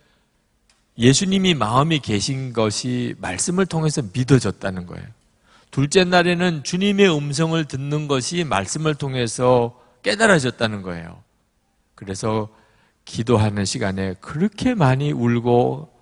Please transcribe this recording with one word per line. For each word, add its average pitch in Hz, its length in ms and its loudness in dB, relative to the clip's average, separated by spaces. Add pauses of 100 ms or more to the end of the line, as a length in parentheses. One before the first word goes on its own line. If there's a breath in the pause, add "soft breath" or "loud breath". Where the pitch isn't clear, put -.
(1000)
예수님이 185 560 4
마음에 135 440 0
계신 127 540 -4
것이 120 680 -2
말씀을 180 480 -2
통해서 156 360 -2 (100)
믿어졌다는 104 760 0
거예요. 87 200 -14 (640 soft breath)
둘째 147 340 2
날에는 175 600 2
주님의 196 520 2
음성을 156 480 -2
듣는 143 440 -6
것이 143 360 -2
말씀을 147 500 -2
통해서 123 840 0 (240 soft breath)
깨달아졌다는 139 800 2
거예요. 85 400 -12 (720)
그래서 107 560 -6 (560 soft breath)
기도하는 107 580 0
시간에 95 560 -4
그렇게 214 540 -2
많이 143 380 2
울고 120 760 0 (100)